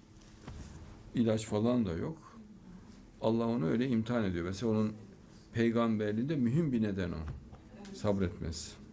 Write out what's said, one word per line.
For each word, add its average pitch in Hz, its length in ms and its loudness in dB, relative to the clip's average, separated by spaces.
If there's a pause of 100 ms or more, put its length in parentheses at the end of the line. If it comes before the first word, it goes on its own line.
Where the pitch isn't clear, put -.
(1160)
ilaç 110 300 4
falan 113 400 4
da 87 80 0
yok. 120 240 -4 (1040)
Allah 117 260 2
onu 120 200 2
öyle 123 200 2
imtihan 117 360 2
ediyor. 87 220 0
Mesela 98 260 0
onun 107 220 2 (600)
peygamberliğinde 113 840 2
mühim 135 360 4
bir 117 100 2
neden 95 300 0
o. 80 60 -4 (800)
Sabretmesi. 87 760 0 (220)